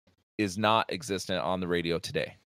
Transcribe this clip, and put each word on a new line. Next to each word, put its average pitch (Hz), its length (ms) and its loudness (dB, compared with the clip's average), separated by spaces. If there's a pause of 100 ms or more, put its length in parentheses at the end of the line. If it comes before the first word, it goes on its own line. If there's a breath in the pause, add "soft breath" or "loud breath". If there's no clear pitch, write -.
(380)
is 98 200 0
not 107 360 4
existent 92 500 -2
on 92 180 0
the 90 60 -2
radio 85 320 0
today. - 380 -4 (120)